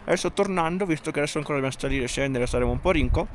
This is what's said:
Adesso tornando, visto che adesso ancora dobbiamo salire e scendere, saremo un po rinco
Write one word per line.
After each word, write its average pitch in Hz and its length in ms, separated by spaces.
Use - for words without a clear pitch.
Adesso 175 260
tornando, 185 540
visto 156 260
che 147 80
adesso 147 180
ancora 147 220
dobbiamo 135 200
salire 135 240
e 120 40
scendere, 135 380
saremo 123 260
un 156 80
po 180 120
rinco 156 440